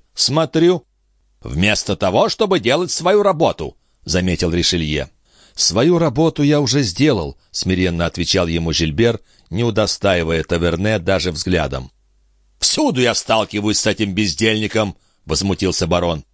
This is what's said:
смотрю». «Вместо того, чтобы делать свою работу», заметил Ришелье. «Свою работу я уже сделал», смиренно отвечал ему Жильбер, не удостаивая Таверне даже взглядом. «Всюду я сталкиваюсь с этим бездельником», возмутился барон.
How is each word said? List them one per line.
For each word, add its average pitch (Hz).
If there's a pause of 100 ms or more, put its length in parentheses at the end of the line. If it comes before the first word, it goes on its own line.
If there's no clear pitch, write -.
(140)
смотрю». 165 (560)
«Вместо 92
того, 104
чтобы 190
делать 139
свою 196
работу», 151 (300)
заметил 87
Ришелье. 80 (440)
«Свою 165
работу 156
я 147
уже 135
сделал», 104 (140)
смиренно 90
отвечал 87
ему 82
Жильбер, 82 (300)
не 101
удостаивая 95
Таверне 87
даже 90
взглядом. 71 (680)
«Всюду 233
я 117
сталкиваюсь 104
с -
этим 101
бездельником», 107 (300)
возмутился 90
барон. 85